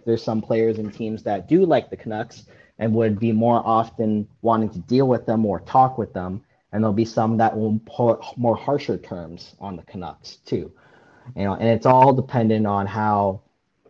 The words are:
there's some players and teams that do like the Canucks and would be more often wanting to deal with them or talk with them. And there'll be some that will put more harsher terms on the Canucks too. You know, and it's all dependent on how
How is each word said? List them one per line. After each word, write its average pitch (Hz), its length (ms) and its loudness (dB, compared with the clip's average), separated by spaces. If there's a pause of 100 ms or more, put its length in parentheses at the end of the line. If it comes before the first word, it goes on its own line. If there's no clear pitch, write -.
there's 113 180 -2
some 110 200 -4
players 113 360 0
and 107 140 -8
teams 110 300 -8
that 98 260 -6
do 180 160 4
like 147 240 2
the - 80 -12
Canucks 110 480 -10 (340)
and 113 160 0
would 113 240 2
be 113 140 0
more 117 320 2
often 110 640 0 (140)
wanting 110 280 2
to 92 100 -10
deal 127 280 2
with 120 160 0
them 113 220 0
or 95 140 -2
talk 131 360 2
with 107 160 -6
them. 92 300 -8 (300)
And 107 100 0
there'll 110 100 2
be 110 120 2
some 113 320 0
that 110 200 2
will 107 300 0
put 117 340 0 (160)
more 120 200 0
harsher 139 420 -4
terms 85 640 -14
on 95 160 -10
the 80 80 -14
Canucks - 600 -16
too. 87 280 -6 (640)
You 95 80 -4
know, 98 100 -2
and 113 140 -2
it's 113 180 2
all 131 260 6
dependent 113 540 0
on 101 200 -2
how 101 560 -2 (480)